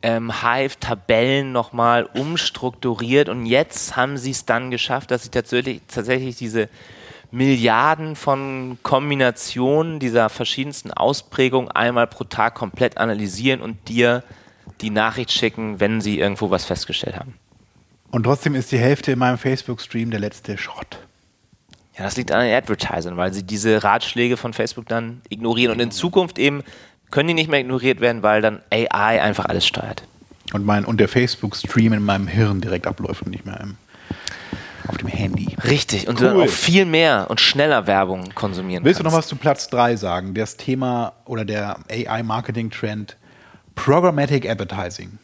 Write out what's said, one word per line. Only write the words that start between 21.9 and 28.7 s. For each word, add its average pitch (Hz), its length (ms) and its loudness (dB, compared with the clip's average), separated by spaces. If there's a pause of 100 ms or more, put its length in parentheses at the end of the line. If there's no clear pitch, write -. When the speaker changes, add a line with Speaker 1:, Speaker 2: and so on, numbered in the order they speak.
Speaker 1:
Ja, 92 60 -8
das 98 120 -4
liegt 123 140 -4
an 98 120 4
den 113 120 4
Advertisern, 90 640 -2
weil 90 160 0
sie 98 100 -6
diese 107 400 2
Ratschläge 120 540 2
von 117 160 -6
Facebook 113 340 -4
dann 117 440 -6
ignorieren. 117 420 2
Und 117 80 0
in 113 100 0
Zukunft 95 480 0
eben 139 240 0 (480)
können 147 180 2
die 170 60 2
nicht 160 140 2
mehr 143 120 4
ignoriert 127 400 0
werden, 117 220 2
weil 107 200 4
dann 107 180 0 (100)